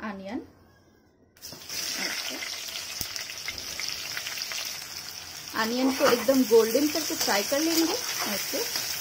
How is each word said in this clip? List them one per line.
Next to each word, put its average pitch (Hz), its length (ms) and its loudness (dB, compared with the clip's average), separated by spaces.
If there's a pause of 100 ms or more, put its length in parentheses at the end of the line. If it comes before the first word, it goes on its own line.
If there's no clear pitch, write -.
अनियन। 202 460 -8 (4000)
अनियन 247 340 2
को 277 160 2
एकदम 240 380 6
गोल्डन 226 420 8
करके 311 280 0
फ्राई 202 280 2
कर 277 160 2
लेंगे, 330 340 4 (340)
ऐसे 240 360 -2 (380)